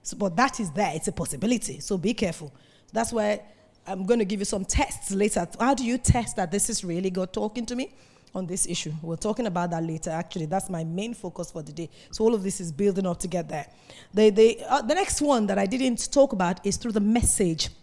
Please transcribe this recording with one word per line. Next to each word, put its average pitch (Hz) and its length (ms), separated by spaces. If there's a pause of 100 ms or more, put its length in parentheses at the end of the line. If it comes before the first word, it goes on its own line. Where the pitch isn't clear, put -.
So, - 140
but 180 200
that 254 240
is 185 100
there. 170 240
It's 160 140
a 175 40
possibility. 190 680
So 196 180
be 202 160
careful. 165 380 (400)
That's 226 200
why 208 300 (440)
I'm 185 200
gonna 233 180
give 190 160
you 202 40
some 196 200
tests - 460
later. 196 380 (100)
How 254 160
do 262 100
you 233 140
test - 380
that 180 140
this 202 200
is 208 140
really 180 260
God 185 220
talking 214 340
to 247 80
me 269 180 (400)
on 185 140
this - 220
issue? 170 240 (100)
We're 165 140
talking 214 300
about 175 240
that 165 120
later, 160 280
actually. 165 360
That's 190 240
my 165 140
main 190 280
focus 175 380
for 160 120
the 147 100
day. 160 180 (220)
So - 100
all 233 120
of 196 100
this 190 160
is 170 100
building 190 360
up 175 120
to 185 100
get 170 200
there. 151 180 (480)
The, 214 160
the, 220 380
uh, 262 140
the 247 120
next 381 280
one 247 260
that 196 100
I 196 80
didn't 254 460
talk 277 200
about 185 320
is 202 120
through 226 160
the 214 80
message. 202 680 (120)